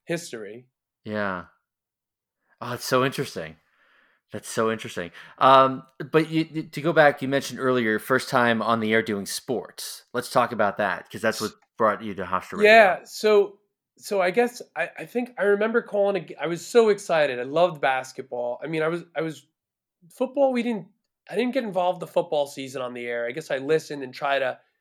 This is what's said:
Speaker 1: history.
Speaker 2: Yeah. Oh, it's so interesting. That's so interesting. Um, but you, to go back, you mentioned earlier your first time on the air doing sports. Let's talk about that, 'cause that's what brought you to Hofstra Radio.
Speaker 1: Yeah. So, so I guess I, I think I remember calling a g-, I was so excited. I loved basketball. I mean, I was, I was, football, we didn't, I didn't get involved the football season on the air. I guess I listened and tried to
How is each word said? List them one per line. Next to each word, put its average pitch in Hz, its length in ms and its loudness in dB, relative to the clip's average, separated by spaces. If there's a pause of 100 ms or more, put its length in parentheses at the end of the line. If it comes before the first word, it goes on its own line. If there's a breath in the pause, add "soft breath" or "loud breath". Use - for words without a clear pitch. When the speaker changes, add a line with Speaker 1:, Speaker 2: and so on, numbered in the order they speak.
Speaker 1:
history. 120 600 -10 (380)
Speaker 2:
Yeah. 101 420 -6 (1120)
Oh, 120 140 -8
it's 117 100 -10
so 127 200 2
interesting. 95 520 -6 (760)
That's 104 160 -12
so 110 220 0
interesting. 107 400 -8 (260 loud breath)
Um, 135 460 6 (280)
but 156 200 2
you, 160 320 -2
to 156 180 -10
go 151 140 -2
back, 147 260 6
you 131 80 -4
mentioned 135 320 -2
earlier 127 300 2
your 107 80 2
first - 320 0
time 120 320 2
on 113 180 2
the 110 140 0
air 113 80 4
doing 101 240 -4
sports. - 800 -8 (100)
Let's 120 160 -4
talk 120 220 2
about 104 260 0
that, 90 320 -2
'cause 107 100 -12
that's 110 180 0
what 107 140 -4 (240)
brought 104 260 2
you 104 120 -8
to 90 100 -6
Hofstra 90 300 -6
Radio. 208 180 6
Speaker 1:
Yeah. 202 320 8
So, 202 540 2 (400)
so 196 240 -2
I 180 80 2
guess 240 320 0 (120)
I, 165 140 -4 (120)
I 160 40 -10
think 240 340 -6
I 175 40 -2
remember 214 400 2
calling 202 340 0
a 180 40 -2
g-, - 160 -16
I 143 100 -6
was 170 200 -4
so 226 220 6
excited. 156 500 2
I 123 40 -4
loved 156 400 2
basketball. 131 840 -4
I 147 40 -8
mean, 160 140 -2
I 156 60 0
was, 170 160 -4 (100)
I 147 60 -4
was, 160 260 -8 (640)
football, 262 460 0
we 240 80 0
didn't, 214 240 -4 (440)
I - 60 -6
didn't 240 160 0
get 262 120 -2
involved 180 360 -2
the 165 60 -10
football 160 400 -2
season 135 340 -10
on 123 140 -8
the 120 100 -10
air. 120 220 -4
I 123 60 -6
guess 151 180 -10
I 139 80 -2
listened 147 440 -2
and 127 120 -12
tried 139 240 -2
to 127 200 -2 (220)